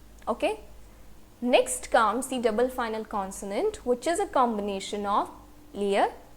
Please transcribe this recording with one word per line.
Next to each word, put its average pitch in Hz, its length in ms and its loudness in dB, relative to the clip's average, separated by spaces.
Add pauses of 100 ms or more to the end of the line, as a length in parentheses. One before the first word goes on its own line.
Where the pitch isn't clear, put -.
(280)
Okay? 311 320 0 (840)
Next 285 480 2
comes 233 380 4
the 262 120 -2
double 233 300 2
final 226 360 -4
consonant, 202 800 -4
which 247 220 0
is 339 120 0
a 392 80 0
combination 208 800 0
of 220 240 0 (440)
leer 202 380 2 (260)